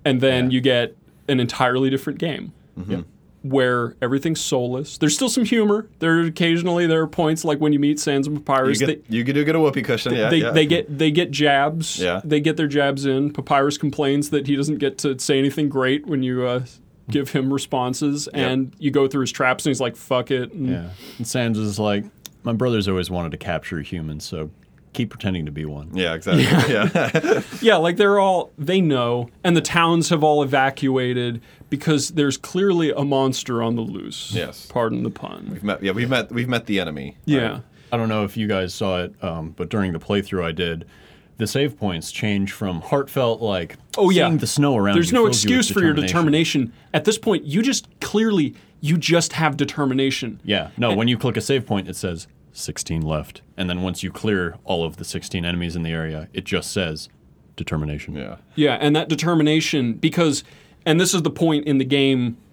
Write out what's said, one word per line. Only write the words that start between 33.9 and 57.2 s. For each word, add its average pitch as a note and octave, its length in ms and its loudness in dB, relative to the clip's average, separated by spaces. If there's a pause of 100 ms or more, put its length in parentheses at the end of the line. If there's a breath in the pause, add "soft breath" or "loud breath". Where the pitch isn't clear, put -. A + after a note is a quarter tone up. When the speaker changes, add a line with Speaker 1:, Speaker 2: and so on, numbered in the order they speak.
Speaker 2:
Yes. - 320 -6
Speaker 1:
Pardon A#2 360 -2
the A#2 80 -4
pun. - 400 -12
Speaker 2:
We've - 140 -12
met, G2+ 180 -4
yeah, F#2+ 100 0
we've A#2+ 180 0
met, A#2+ 200 0
we've A#2+ 180 -4
met A#2 180 -2
the G2 120 0
enemy. D2 460 -6
Speaker 1:
Yeah. B2 360 0 (300 soft breath)
Speaker 3:
I, - 40 -2
I A#2+ 40 0
don't A2+ 120 0
know G#2+ 140 0
if G2 120 -6
you A2 100 -2
guys F#2+ 280 -2
saw F#2+ 280 -2
it, F2 120 -8 (100)
um, E2 320 -6
but F2 140 -8
during F#2+ 240 0
the E2 40 -6
playthrough G2 460 -2
I E2 80 -2
did, E2 320 -4 (540 soft breath)
the A2 80 -2
save C3+ 320 -2
points F2+ 320 -4
change G2+ 420 -2
from F2+ 280 -4
heartfelt, A#2+ 600 -2
like, F#2+ 360 -4 (200)
Speaker 1:
Oh, F#3+ 140 4
yeah. F#3 160 4
Speaker 3:
seeing E3 120 2
the - 80 -2
snow C#3+ 300 2
around G2+ 200 2
Speaker 1:
There's E3+ 160 2
Speaker 3:
you - 60 0
Speaker 1:
no A3+ 80 6
Speaker 3:
fills C#3+ 180 2
you G#3 60 2
with B3+ 120 4
Speaker 1:
excuse - 80 -2
for G3+ 140 0
your D#3+ 100 4
Speaker 3:
determination. D#3 680 2
Speaker 1:
determination. A2+ 100 -4 (220 loud breath)
At D#3 100 2
this A3 140 2
point, G3 260 -2
you D3+ 180 0
just C4 240 -2 (140)
clearly, G#3 540 0 (260 loud breath)
you D3+ 180 0
just E3 360 0
have D#3 220 0
determination. C3+ 880 -2
Speaker 3:
Yeah. F2 320 0
No, A#2 140 2
Speaker 1:
And G2+ 80 2
Speaker 3:
when A#2 100 2
you B2 80 2
click - 200 -2
a A2 40 -2
save C3 260 0
point, G2 220 -2
it F2+ 60 -8
says, E2+ 320 -6 (260)
"Sixteen - 500 -6
left." D#2 400 -6 (140)
And F#2 140 -4
then F2+ 120 -4
once F#2 200 -4
you F2+ 80 -6
clear F#2 540 -2
all E2+ 200 -2
of D#2 120 -6
the E2+ 80 -12
sixteen F2 400 -6
enemies F2 320 -2
in E2+ 80 -4
the E2 80 -4
area, D#2+ 400 -6
it G2 120 -8
just - 280 -4
says, D#2+ 360 -4 (460)